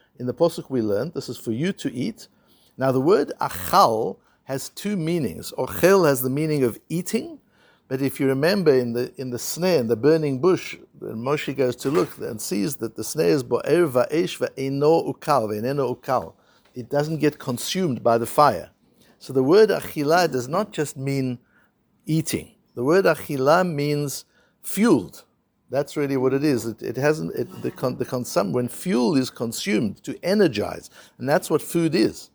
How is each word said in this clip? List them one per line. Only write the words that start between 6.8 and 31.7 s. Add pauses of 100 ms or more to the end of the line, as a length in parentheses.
eating, (480)
but
if
you
remember
in
the,
in
the
snare,
in
the
burning
bush, (220)
when
Moshe
goes
to
look
and
sees
that
the
snare
is
bo'er
va'esh
va'eno
ukal,
ve'eneno
ukal. (420)
It
doesn't
get
consumed
by
the
fire. (500)
So
the
word
achila
does
not
just
mean (680)
eating. (180)
The
word
achila
means (380)
fueled. (460)
That's
really
what
it
is.
It,
it
hasn't,
it,
the
con-,
the
consum-,
when
fuel
is
consumed
to
energize, (280)
and
that's
what
food